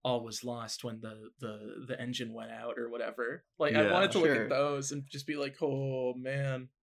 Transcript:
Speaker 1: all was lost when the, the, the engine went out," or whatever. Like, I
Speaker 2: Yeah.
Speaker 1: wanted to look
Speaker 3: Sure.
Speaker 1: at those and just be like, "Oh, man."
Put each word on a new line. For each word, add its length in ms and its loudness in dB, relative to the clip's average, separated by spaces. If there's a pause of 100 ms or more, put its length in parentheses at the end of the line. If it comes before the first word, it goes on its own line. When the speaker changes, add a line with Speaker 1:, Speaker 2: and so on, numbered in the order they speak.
Speaker 1:
all 200 2
was 180 -8
lost 400 -6
when 180 -6
the, 380 -12
the, 480 -10
the 140 -6
engine 320 -4
went 180 -10
out," 280 -6
or 100 -2
whatever. 560 -4 (140)
Like, 160 4
I 100 8
Speaker 2:
Yeah. 80 6
Speaker 1:
wanted 200 6
to 80 4
look 80 8
Speaker 3:
Sure. 160 6
Speaker 1:
at 40 -2
those 420 2
and 160 -4
just 200 -10
be 100 -4
like, 260 -4
"Oh, 520 0
man." 560 -2 (120)